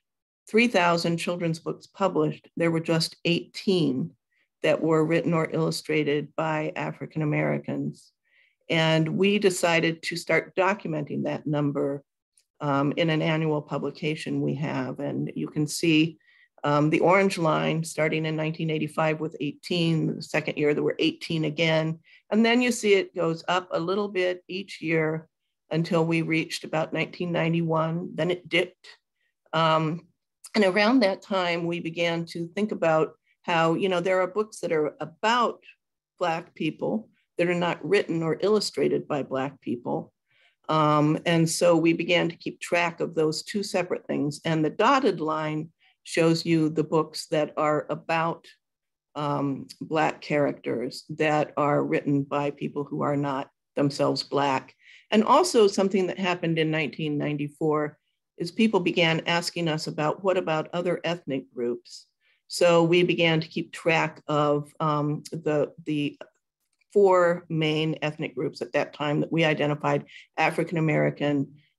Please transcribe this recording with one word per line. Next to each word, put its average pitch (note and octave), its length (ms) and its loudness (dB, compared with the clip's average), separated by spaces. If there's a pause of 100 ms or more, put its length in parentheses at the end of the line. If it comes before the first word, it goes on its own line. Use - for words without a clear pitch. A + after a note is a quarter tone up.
(480)
three A#3 200 4
thousand E3+ 500 2
children's E3+ 400 -4
books - 280 -10
published. E3 680 -2
There E3+ 140 0
were E3 100 0
just D#3+ 440 0
eighteen E3 880 0 (500)
that D#3 180 2
were D#3 240 2
written E3+ 300 0
or D#3+ 180 0
illustrated D3+ 840 -2
by D#3 400 -2
African D3+ 460 -6
Americans. D3 920 -4 (560)
And D#3+ 500 2
we G3+ 200 4
decided E3+ 680 2
to F3 120 -4
start D#3+ 380 -2
documenting E3 680 -2
that D3 220 -6
number, C#3+ 580 -2 (560)
um, C#3+ 360 0
in D#3+ 140 0
an D#3 120 0
annual D#3 400 0
publication C#3+ 760 -6
we C#3+ 160 -2
have. C3+ 440 -4
And C#3+ 340 -6
you D3+ 140 -6
can D3+ 180 -2
see, E3 520 2 (440)
um, D3 280 2
the D#3+ 100 2
orange F#3+ 380 4
line D#3+ 440 0
starting D#3 420 -2
in D#3+ 120 -2
nineteen D#3 340 -4
eighty-five D#3 480 -2
with D#3 220 -6
eighteen, D#3 760 0
the - 80 -10
second - 360 -4
year D3 160 2
there D3 100 0
were - 160 -2
eighteen D#3+ 440 -2
again. D#3+ 540 0 (320)
And A3 160 4
then A#3+ 160 4
you B3 80 2
see G#3 240 2
it F3+ 220 2
goes E3 320 -2
up F3+ 240 0
a E3 80 0
little G3 280 -2
bit F3+ 380 -2
each F#3+ 340 -12
year D#3+ 460 -2 (460)
until E3 320 0
we E3 180 0
reached D#3+ 420 -4
about - 280 -4
nineteen E3 400 -6
ninety-one, E3 840 -2
then E3+ 160 -2
it F3+ 180 -8
dipped. - 400 -4 (640)
Um, D#3+ 560 2 (460)
and G#3+ 100 4
around G#3 360 4
that F#3+ 220 2
time, F3 420 -2
we E3+ 160 -4
began E3+ 460 -2
to E3+ 220 -8
think G#3 240 -4
about D#3+ 400 2 (300)
how, E3 320 2
you F#3+ 140 0
know, F3+ 120 0
there F#3 200 2
are F3+ 60 2
books G#3 340 -6
that E3+ 120 -4
are D3+ 280 0
about G#3+ 600 0 (580)
Black F3 360 -4
people E3+ 540 -4 (300)
that F3 100 2
are F3+ 60 0
not E3+ 300 -2
written E3+ 380 0
or D#3+ 200 0
illustrated F#3 640 0
by C#3+ 140 -2
Black C3 380 -6
people. C#3 520 -6 (560)
Um, D3+ 560 4
and E3 240 4
so F3 280 4
we E3 160 4
began E3+ 360 0
to E3+ 80 -8
keep - 240 -12
track E3+ 400 -2
of E3 140 -4
those D#3 300 0
two G3+ 180 -4
separate - 440 -4
things. C#3+ 380 -4
And D#3+ 200 0
the D3 60 0
dotted A#3 500 2
line D#3 500 -4 (320)
shows E3 420 2
you E3 240 4
the D#3 160 0
books D#3 440 -2
that D3+ 280 0
are D3+ 320 0
about, D#3+ 560 -4 (720)
um, C#3+ 540 -4 (120)
Black - 400 -2
characters C3+ 880 -4
that D3+ 460 0
are D3 260 2
written C#3+ 420 0
by C#3+ 260 -4
people C#3+ 340 -8
who D3+ 180 -6
are C#3+ 140 -2
not C#3+ 320 -4 (280)
themselves C#3 480 0
Black. C#3 500 -2 (380)
And G#3+ 120 6
also C4+ 420 6
something F#3+ 400 2
that - 140 -6
happened F3 380 0
in D#3+ 120 0
nineteen D#3 480 -4
ninety-four D3 800 -2 (400)
is E3+ 140 -8
people A3 260 2
began E3 480 2
asking E3+ 400 -2
us D#3 220 -2
about, D#3 340 -4
"What F#3 140 2
about D#3+ 360 -2
other F3 300 -2
ethnic E3 500 -6
groups?" A#2+ 540 -8 (400)
So E3+ 380 4
we F3 180 4
began E3+ 380 2
to D#3+ 80 -6
keep - 240 -8
track D#3+ 560 -2
of, D3 500 0
um, D3 440 0 (100)
the, D3+ 400 -2 (120)
the D3 320 -4 (760)
four F3+ 560 6
main D#3+ 540 0
ethnic D3+ 320 -4
groups C#3+ 280 -6
at - 100 -6
that - 200 -2
time D3 280 -2
that - 120 -2
we E3 120 2
identified: D3 600 0 (320)
African E3 420 0
American, D3 800 0 (220)